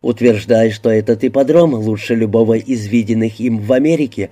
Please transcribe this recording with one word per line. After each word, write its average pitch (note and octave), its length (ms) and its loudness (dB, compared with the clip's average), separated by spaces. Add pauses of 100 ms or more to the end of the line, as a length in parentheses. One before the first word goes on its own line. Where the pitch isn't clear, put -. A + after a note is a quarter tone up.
утверждая, A2+ 680 2
что G#2+ 200 -2
этот A2 340 0
ипподром C#3 500 2
лучше A2 400 -4
любого A2+ 400 2
из A2+ 320 -4
виденных A2 540 -2
им A2+ 180 -2
в G#2 140 -2
Америке C#3 600 0